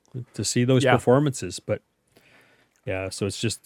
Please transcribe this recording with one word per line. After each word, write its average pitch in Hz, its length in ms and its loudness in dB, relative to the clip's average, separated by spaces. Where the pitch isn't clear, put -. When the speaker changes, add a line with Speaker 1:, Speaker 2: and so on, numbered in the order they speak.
Speaker 1:
to 107 100 -6
see 123 180 0
those 127 200 4
Speaker 2:
Yeah. 123 100 4
Speaker 1:
performances, 123 680 2
but - 220 -6
yeah, 95 240 -6
so - 160 -6
it's 98 160 -6
just, 110 240 -4